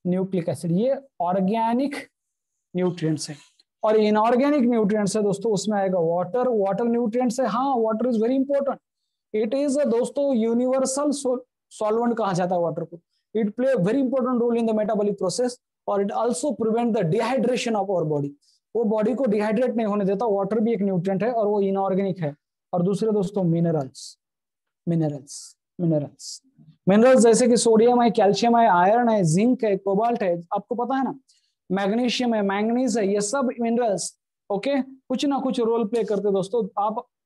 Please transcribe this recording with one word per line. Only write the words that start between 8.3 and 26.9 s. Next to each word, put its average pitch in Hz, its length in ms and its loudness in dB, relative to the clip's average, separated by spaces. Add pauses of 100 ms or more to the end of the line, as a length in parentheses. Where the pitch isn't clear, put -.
important, 277 400 -2 (580)
it 220 180 -2
is 285 300 0
a, 262 40 0
दोस्तों, 254 480 0
universal 254 760 0
sol-, 254 400 -4 (240)
solvent 226 460 -2
कहा 196 160 0
जाता 180 220 0
है 175 60 2
water 165 220 -2
को। 170 160 -12 (360)
It 214 200 0
play 262 180 0
a 233 60 2
very 214 220 2
important 247 400 0
role 240 180 0
in 226 80 0
the 220 100 0
metabolic 208 440 0
process 247 360 -2 (300)
और 202 180 0
it 208 60 -4
also 233 500 -2
prevent 226 340 0
the 214 160 0
dehydration 233 720 0
of 190 80 -4
our 175 160 -2
body। 147 240 -2 (460)
वो 233 80 0
body 214 320 0
को 269 100 -2
dehydrate 214 500 0
नहीं 226 120 -2
होने 202 180 -2
देता। 196 200 -2
water 196 340 -2
भी 233 140 0
एक 190 80 -2
nutrient 190 420 -2
है 240 80 -2
और 233 160 -2
वो 208 140 0
inorganic 190 580 -2
है। 147 160 -6 (380)
और 180 100 0
दूसरे 208 280 0
दोस्तों, 202 320 -2
minerals, 165 720 -2 (720)
Minerals, 151 680 -4 (260)
Minerals, 156 600 -4 (460)
Minerals 226 340 6